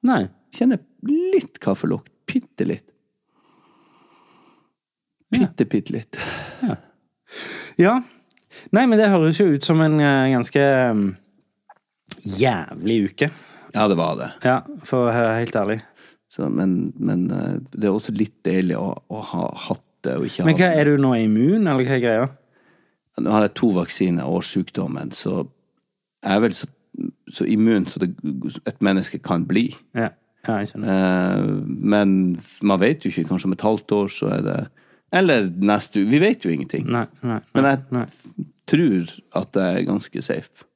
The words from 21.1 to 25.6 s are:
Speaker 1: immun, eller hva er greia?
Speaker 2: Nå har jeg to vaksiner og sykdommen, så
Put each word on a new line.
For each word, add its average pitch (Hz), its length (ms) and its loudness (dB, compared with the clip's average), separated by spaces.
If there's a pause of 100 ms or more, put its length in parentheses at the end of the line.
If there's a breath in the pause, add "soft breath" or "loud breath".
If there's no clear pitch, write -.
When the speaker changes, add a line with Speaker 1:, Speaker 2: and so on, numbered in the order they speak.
Speaker 1:
immun, 120 520 2
eller 135 160 0
hva 131 140 0
er - 20 0
greia? 120 300 0 (880)
Speaker 2:
Nå - 140 -2
har 107 120 4
jeg 101 120 -2
to 113 180 0
vaksiner 87 500 0
og 92 200 -2
sykdommen, - 680 -6
så - 320 -4 (800)